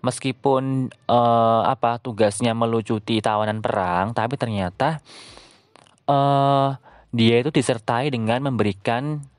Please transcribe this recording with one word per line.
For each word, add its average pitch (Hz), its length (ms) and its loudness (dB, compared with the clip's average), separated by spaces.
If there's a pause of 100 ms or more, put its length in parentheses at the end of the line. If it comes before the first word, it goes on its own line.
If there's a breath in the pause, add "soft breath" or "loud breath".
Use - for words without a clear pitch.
Meskipun, 131 880 -2
eh, 117 720 2
apa, 117 400 -2
tugasnya 113 560 0
melucuti 113 640 -2
tawanan 107 400 -2
perang, 95 560 -2
tapi 117 160 -2
ternyata, 120 640 -4 (1120 loud breath)
eh, 139 600 2 (440 loud breath)
dia 117 240 4
itu 135 160 0
disertai 123 560 0
dengan 123 400 -2
memberikan 120 720 -2 (180)